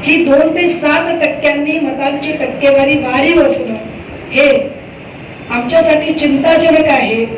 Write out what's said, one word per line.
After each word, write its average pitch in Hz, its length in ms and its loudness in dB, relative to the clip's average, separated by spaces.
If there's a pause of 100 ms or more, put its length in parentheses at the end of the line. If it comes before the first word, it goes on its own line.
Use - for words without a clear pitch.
ही 320 220 2
दोन 311 300 4
ते 349 140 0
सात 320 400 0 (120)
टक्क्यांनी 294 580 -2
मतांची 285 520 -4
टक्केवारी 277 680 2
वाढीव 285 460 2
असणं 226 320 0 (560)
हे 277 180 4 (1000)
आमच्यासाठी 302 640 2
चिंताजनक 311 760 2
आहे 226 380 0 (120)